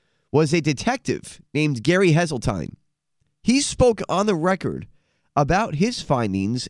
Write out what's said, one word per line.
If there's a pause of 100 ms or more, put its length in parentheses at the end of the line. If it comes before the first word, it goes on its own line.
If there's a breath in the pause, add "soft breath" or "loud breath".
(320)
was
a
detective (120)
named
Gary
Heseltine. (680)
He
spoke
on
the
record (500)
about
his
findings